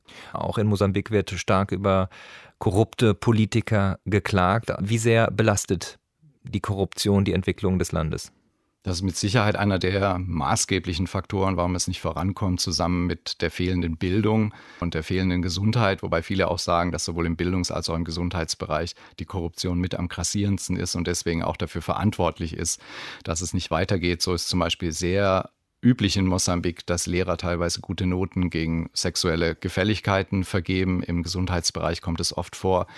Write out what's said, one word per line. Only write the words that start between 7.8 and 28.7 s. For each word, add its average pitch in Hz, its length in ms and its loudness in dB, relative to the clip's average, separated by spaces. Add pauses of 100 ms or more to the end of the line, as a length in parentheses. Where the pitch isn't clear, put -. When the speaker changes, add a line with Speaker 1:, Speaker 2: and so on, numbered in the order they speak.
Speaker 1:
Landes? 80 400 -2 (500)
Speaker 2:
Das 90 160 -2
ist 95 40 -4
mit 95 140 0
Sicherheit 104 400 2
einer 101 240 2
der 95 360 2
maßgeblichen 90 920 0
Faktoren, 95 480 -2
warum 90 180 0
es 90 140 -2
nicht 92 120 -6
vorankommt, 90 600 -2
zusammen 90 480 0
mit - 340 -8
der 82 80 2
fehlenden 87 460 -2
Bildung 107 580 0 (240)
und 87 160 -4
der 80 80 -2
fehlenden 92 400 0
Gesundheit. 98 640 2
Wobei 85 180 0
viele 95 240 0
auch 90 140 0
sagen, 87 320 2
dass - 120 -4
sowohl 85 220 -2
im 85 100 0
Bildungs- 90 360 0
als 85 180 -4
auch 82 60 -2
im 85 80 -2
Gesundheitsbereich 82 920 -4 (240)
die 76 60 -10
Korruption 87 560 -4
mit 90 160 -2
am 90 100 -2
grassierendsten 98 720 -2
ist 90 180 -4
und 85 140 -2
deswegen 85 340 -2
auch 82 140 -2
dafür 82 260 -6
verantwortlich 85 720 -2
ist, 82 240 -4 (440)
dass 82 160 -4
es 90 140 -4
nicht 87 180 -4
weitergeht. 87 500 0
So 92 120 0
ist - 140 -2
zum 92 120 0
Beispiel 85 320 0
sehr 95 580 2 (320)
üblich 110 340 4
in 95 100 4
Mosambik, 87 600 0
dass 87 220 -2
Lehrer 90 300 0
teilweise 87 420 -2
gute 92 260 -4
Noten 90 440 0
gegen 82 420 -2